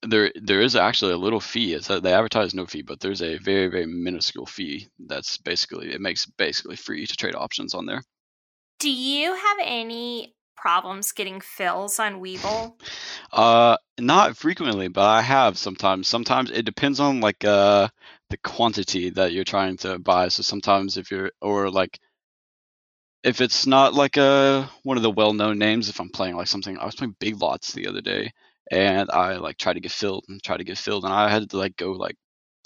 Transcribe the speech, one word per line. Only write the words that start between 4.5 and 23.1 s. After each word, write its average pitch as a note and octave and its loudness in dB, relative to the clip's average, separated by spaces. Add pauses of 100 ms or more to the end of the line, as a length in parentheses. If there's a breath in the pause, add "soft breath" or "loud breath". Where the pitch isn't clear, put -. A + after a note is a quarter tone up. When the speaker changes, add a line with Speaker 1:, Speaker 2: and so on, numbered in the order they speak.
Speaker 1:
that's - -8
basically, - -6
it - -10
makes F#2+ -6
basically - -6
free - -10
to - -8
trade - -6
options - -8
on F#2 -8
there. G2+ -8 (760)
Speaker 2:
Do D4 -4
you C#4 -2
have G4+ -2
any A#3 -8 (200)
problems F#3 -2
getting F#3+ -8
fills F#3+ -4
on G3+ -4
Webull? G3+ -8 (540 loud breath)
Speaker 1:
Uh, A#2 8 (220)
not C#3 4
frequently, C3 -2
but F#2+ 4
I A2 6
have A#2+ 4
sometimes. F#2+ 0
Sometimes B2 0
it A2+ -2
depends C3+ -2
on, C#3 2
like, G#2+ 0
uh, G2+ 6 (420 soft breath)
the G#2 -8
quantity G2+ -2
that F2+ 2
you're F#2 -4
trying F#2+ -2
to F#2 -6
buy. F2+ 4
So - -2
sometimes G2 0
if F#2 -10
you're, F#2+ -4 (100)
or, G2+ 0
like, F#2 -2 (1200)